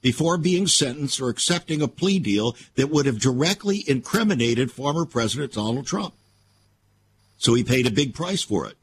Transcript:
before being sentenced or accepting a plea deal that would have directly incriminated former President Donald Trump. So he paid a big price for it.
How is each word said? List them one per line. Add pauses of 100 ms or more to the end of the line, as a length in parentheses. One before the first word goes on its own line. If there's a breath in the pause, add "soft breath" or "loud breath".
before
being
sentenced
or
accepting
a
plea
deal (220 loud breath)
that
would
have
directly
incriminated
former
President
Donald
Trump. (1200)
So
he
paid
a
big
price
for
it.